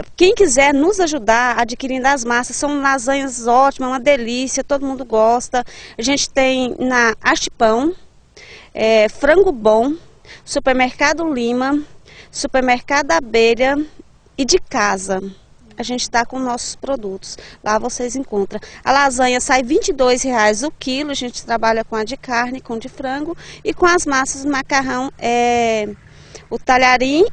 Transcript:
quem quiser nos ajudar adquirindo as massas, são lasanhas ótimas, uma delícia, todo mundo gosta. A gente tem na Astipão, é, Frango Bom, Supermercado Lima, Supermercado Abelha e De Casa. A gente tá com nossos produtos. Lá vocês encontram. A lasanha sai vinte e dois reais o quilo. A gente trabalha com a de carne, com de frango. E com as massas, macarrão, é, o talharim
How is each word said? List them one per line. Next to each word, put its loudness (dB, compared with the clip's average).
quem 6
quiser 4
nos 2
ajudar 2
adquirindo -2
as 2
massas, -2
são -2
lasanhas -2
ótimas, 2
uma -4
delícia, 0
todo -2
mundo -6
gosta. 0
A -8
gente 0
tem 0
na 2
Astipão, 0
é, 4
Frango 4
Bom, 2
Supermercado 0
Lima, -2
Supermercado 0
Abelha 2
e -2
De 2
Casa. -2
A -8
gente -6
tá 0
com -10
nossos -6
produtos. -8
Lá 2
vocês -6
encontram. -4
A 2
lasanha 2
sai 2
vinte 0
e -2
dois 2
reais 2
o -4
quilo. -6
A -6
gente -8
trabalha -2
com -8
a -2
de -8
carne, -4
com -8
de -10
frango. -8
E -2
com 0
as 2
massas, -2
macarrão, -2
é, 0
o -8
talharim 4